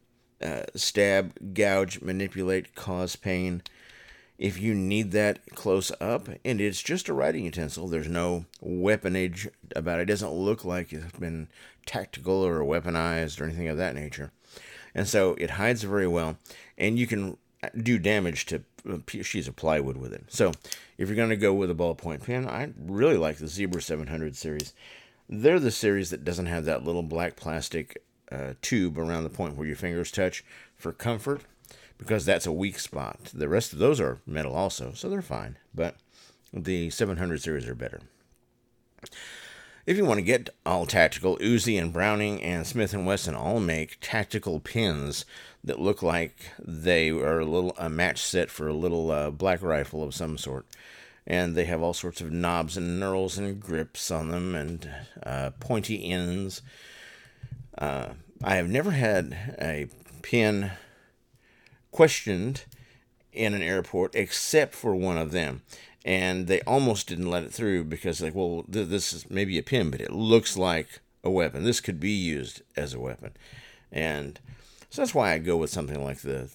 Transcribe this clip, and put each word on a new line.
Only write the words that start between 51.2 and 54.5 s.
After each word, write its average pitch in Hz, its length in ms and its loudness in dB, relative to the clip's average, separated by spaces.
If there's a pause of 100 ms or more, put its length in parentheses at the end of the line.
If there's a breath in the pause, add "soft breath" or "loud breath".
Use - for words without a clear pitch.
And 87 300 0
they 85 100 4
have 82 180 0
all 85 120 0
sorts - 260 -8
of 80 120 -8
knobs 85 440 0
and 87 240 -2
knurls 95 380 0
and 101 220 -6
grips 82 500 -4
on 80 200 -2
them 87 240 -2